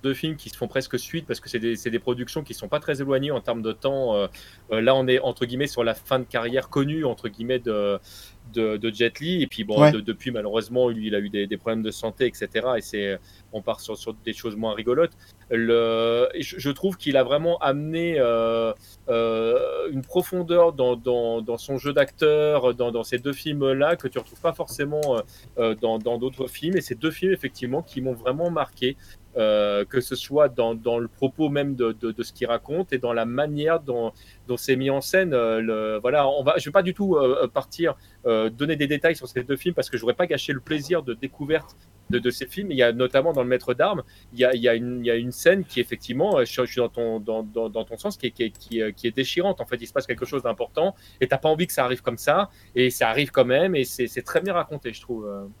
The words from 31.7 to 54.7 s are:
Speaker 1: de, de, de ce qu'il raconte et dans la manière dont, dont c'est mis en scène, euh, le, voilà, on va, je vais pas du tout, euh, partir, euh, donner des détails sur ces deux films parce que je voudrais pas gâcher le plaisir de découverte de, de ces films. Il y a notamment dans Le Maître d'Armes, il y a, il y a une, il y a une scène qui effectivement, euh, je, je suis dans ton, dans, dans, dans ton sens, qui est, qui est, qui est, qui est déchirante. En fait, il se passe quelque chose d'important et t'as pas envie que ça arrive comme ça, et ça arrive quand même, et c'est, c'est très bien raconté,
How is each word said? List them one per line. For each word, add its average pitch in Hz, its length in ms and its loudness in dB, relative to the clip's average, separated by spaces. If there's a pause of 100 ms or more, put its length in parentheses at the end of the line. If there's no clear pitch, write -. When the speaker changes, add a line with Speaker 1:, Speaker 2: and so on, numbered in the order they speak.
Speaker 1:
de, 117 160 2
de, 110 200 -4
de 113 120 -6
ce - 100 -10
qu'il 120 140 -4
raconte 143 460 -2
et 135 40 -2
dans 120 160 0
la 113 120 0
manière 147 540 0
dont, 120 320 -2 (360)
dont 123 100 -2
c'est - 180 2
mis 135 140 0
en 135 120 2
scène, 185 320 2
euh, 113 280 4
le, 107 380 -2
voilà, 135 280 4
on 139 160 2
va, 147 140 4
je - 80 -2
vais 147 60 -8
pas 196 120 6
du 180 100 0
tout, 196 220 2
euh, 135 380 4
partir, 147 420 -2 (300)
euh, 113 240 4
donner 143 260 -2
des 143 120 0
détails 151 280 2
sur 127 120 -12
ces 123 160 -4
deux 139 140 -2
films 175 180 -4
parce 131 140 -2
que 127 80 -4
je 110 40 -4
voudrais 120 140 2
pas 180 120 0
gâcher 147 260 -2
le 131 60 -4
plaisir 151 440 -2
de 123 100 -6
découverte 143 640 -4 (340)
de, 123 100 2
de 120 100 0
ces 127 160 -6
films. 196 260 -8
Il 135 60 -2
y 127 60 6
a 120 80 6
notamment 131 420 2
dans 131 100 2
Le 123 60 -2
Maître 123 240 0
d'Armes, 165 300 0 (300)
il 120 60 -14
y 127 60 6
a, 127 80 6
il 120 80 -2
y 117 80 4
a 117 60 4
une, 123 240 -4
il 117 80 -6
y 117 40 2
a 117 40 4
une 120 160 -2
scène 185 320 4
qui - 160 -4
effectivement, 135 580 0
euh, 123 80 4
je, - 60 -12 (140)
je - 60 -10
suis - 100 -4
dans 117 80 2
ton, 113 300 -4
dans, 110 240 -4
dans, 110 260 -4
dans 113 160 -4
ton 113 120 -12
sens, 202 200 -6
qui 127 100 -6
est, 117 40 -2
qui - 120 -4
est, 110 80 -2
qui - 300 -8
est, 107 120 -2
qui - 140 -6
est 113 80 -2
déchirante. 175 460 0
En 120 40 -6
fait, 123 160 -6
il 117 60 -12
se - 60 -18
passe 135 120 -2
quelque 123 200 -4
chose 135 180 -4
d'important 127 520 -2 (260)
et 127 60 2
t'as 135 100 0
pas 156 120 2
envie 156 160 2
que - 80 -10
ça 131 120 2
arrive 123 160 -2
comme 117 160 -4
ça, 180 320 2 (260)
et 127 140 4
ça 120 200 2
arrive 135 220 0
quand 127 140 6
même, 160 300 4
et 135 80 2
c'est, 120 240 -2
c'est 120 140 -6
très - 200 0
bien 190 120 -4
raconté, 147 400 -4